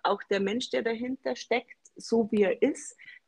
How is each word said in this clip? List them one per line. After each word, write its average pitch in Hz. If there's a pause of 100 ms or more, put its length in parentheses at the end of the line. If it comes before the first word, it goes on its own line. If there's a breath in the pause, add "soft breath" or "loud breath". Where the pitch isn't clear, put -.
auch 202
der 196
Mensch, 208
der 254
dahinter 247
steckt, - (180)
so 226
wie 208
er 180
ist, - (300 loud breath)